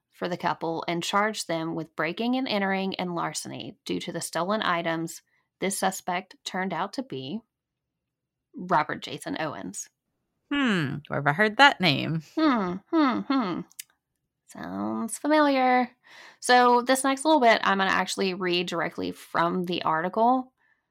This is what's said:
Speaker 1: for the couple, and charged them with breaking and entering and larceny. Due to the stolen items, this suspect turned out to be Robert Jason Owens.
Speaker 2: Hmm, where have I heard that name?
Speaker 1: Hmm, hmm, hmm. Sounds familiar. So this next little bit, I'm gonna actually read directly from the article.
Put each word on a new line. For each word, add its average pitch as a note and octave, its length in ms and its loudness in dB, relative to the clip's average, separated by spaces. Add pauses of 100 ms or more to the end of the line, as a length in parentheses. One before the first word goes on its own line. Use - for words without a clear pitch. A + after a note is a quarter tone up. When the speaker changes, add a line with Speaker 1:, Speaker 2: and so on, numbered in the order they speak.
(120)
Speaker 1:
for F#3 180 -8
the F3 80 -4
couple, E3 500 -4
and E3+ 140 -4
charged G#3 460 -2
them E3 260 -4
with E3 220 -8
breaking G#3 400 -2
and C4 120 -2
entering F#3+ 480 -2
and F3+ 200 -6
larceny. D#3 680 -8
Due F3+ 180 -4
to - 100 -10
the E3+ 100 -8
stolen F#3+ 400 -4
items, E3 600 -4 (360)
this G3 200 -4
suspect F#3 560 -4 (100)
turned F#3+ 260 -4
out F3 220 -6
to - 80 -6
be C#3+ 400 -10 (1120)
Robert F3+ 460 0
Jason - 380 -8
Owens. - 500 -8 (600)
Speaker 2:
Hmm, F#3+ 480 0 (100)
where - 120 -4
have C#3+ 80 0
I C#3+ 60 2
heard G#3 240 2
that C#4 240 6
name? C#3+ 400 2 (160)
Speaker 1:
Hmm, A#3 380 2 (160)
hmm, D4+ 300 2
hmm. G#3+ 400 -2 (840)
Sounds A3 720 -6
familiar. C4 720 4 (500)
So B3 440 6
this C4 200 2
next C4+ 220 0
little D#4 160 6
bit, A#3 220 6
I'm G3 160 2
gonna F#3+ 100 2
actually F#3 460 0
read F3+ 320 0
directly E3+ 440 -4
from F3 540 -2
the F3 160 -4
article. A3+ 720 0 (380)